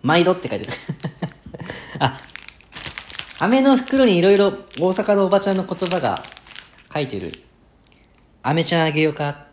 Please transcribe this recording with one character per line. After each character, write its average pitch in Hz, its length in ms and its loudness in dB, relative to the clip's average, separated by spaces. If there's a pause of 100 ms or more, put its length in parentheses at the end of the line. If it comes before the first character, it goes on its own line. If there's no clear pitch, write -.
毎 165 220 4
度 185 80 4
っ 180 60 2
て - 120 -10
書 104 60 -4
い - 20 -4
て - 80 -8
る。 - 60 -10 (600)
<laughs> - 680 -16
あ、 143 200 0 (1160)
飴 240 240 2
の 269 160 6
袋 269 260 2
に 190 140 6
色 196 180 6
々 196 220 2 (220)
大 185 100 2
阪 202 240 0
の 196 100 4
お 185 60 0
ば 196 100 4
ち 196 80 -2
ゃ 196 60 0
ん - 20 0
の 185 80 -2
言 185 240 -6
葉 180 120 0
が 107 220 -2 (680)
書 151 80 -4
い 139 60 -2
て 104 120 -10
る。 90 140 -10 (1080)
飴 160 220 0
ち 165 120 0
ゃ 165 40 2
ん - 80 4
あ - 20 0
げ 151 100 0
よ 156 100 4
う 147 40 -8
か。 147 380 -6